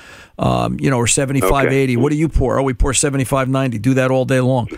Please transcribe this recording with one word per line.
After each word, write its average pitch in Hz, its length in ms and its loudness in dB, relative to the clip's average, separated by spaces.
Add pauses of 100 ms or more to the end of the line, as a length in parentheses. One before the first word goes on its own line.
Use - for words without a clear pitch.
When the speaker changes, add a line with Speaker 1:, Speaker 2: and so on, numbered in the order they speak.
(380)
Speaker 1:
Um, 120 420 0
you 143 80 0
know, 135 80 2
or 117 120 0
seventy-five 139 640 0
eighty. 135 240 0
Speaker 2:
Okay. 120 60 0
Speaker 1:
"What 147 100 2
do 147 40 0
you 156 120 0
pour?" 120 320 0
"Oh, - 20 0
we 135 100 0
pour - 220 0
seventy-five 135 540 0
ninety." 131 320 -2
Do 131 140 2
that 127 180 2
all 131 120 2
day 131 160 0
long. 127 380 0